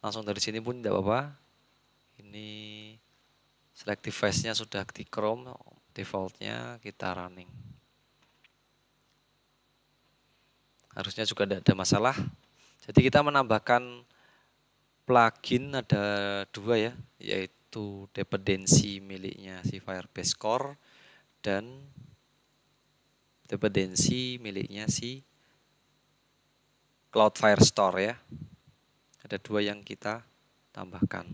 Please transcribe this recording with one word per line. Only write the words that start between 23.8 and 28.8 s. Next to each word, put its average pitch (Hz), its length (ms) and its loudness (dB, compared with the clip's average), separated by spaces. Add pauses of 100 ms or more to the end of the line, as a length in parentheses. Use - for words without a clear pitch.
miliknya 104 480 -6
si 127 320 -6 (1900)
Cloud 107 240 6
Firestore 98 640 6
ya. 113 160 -2 (1040)